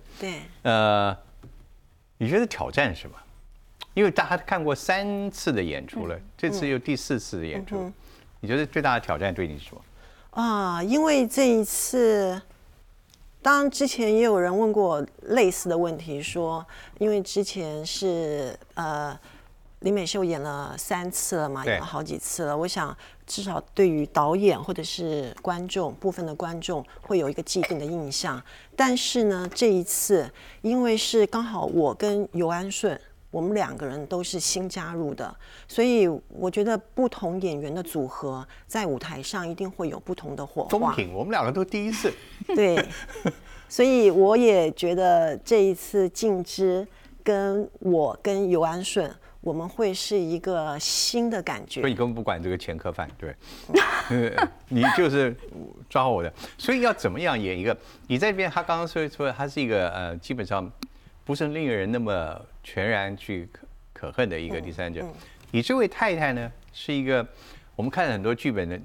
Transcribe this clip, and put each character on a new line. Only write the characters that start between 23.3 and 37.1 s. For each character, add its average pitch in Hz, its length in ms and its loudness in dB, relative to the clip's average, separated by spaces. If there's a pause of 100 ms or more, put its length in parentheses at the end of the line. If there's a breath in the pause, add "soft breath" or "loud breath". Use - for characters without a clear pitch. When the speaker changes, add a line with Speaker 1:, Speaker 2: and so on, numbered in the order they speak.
Speaker 1:
少 175 180 -4 (140)
对 196 140 6
于 151 180 2
导 151 300 2
演 196 260 4
或 190 100 -6
者 180 100 -6
是 151 600 -4
观 175 240 -4
众， 175 280 -2
部 190 160 -2
分 180 140 -6
的 160 80 -6
观 170 280 -6
众 160 240 -4 (180 loud breath)
会 196 160 0
有 143 100 2
一 143 40 -2
个 160 100 -6
既 - 200 -2
定 175 140 -2
的 143 80 -6
印 156 280 -4
象。 135 280 -4 (360 loud breath)
但 262 200 4
是 247 280 0
呢， 180 280 0
这 233 180 4
一 180 120 4
次， 170 480 2 (320 loud breath)
因 240 180 2
为 233 160 4
是 214 300 4
刚 226 160 -2
好 220 220 -4
我 147 280 2
跟 208 400 0
尤 170 140 0
安 175 240 -2
顺， 185 280 -2 (320)
我 160 100 -4
们 185 140 0
两 165 220 0
个 143 100 -8
人 139 200 -6
都 180 180 -2
是 180 160 -4
新 185 280 -2
加 170 240 -8
入 165 220 -4
的， - 180 -8 (360 loud breath)
所 233 160 2
以 233 240 6 (200)
我 185 220 -4
觉 208 140 0
得 220 120 2
不 240 320 -2
同 185 320 -4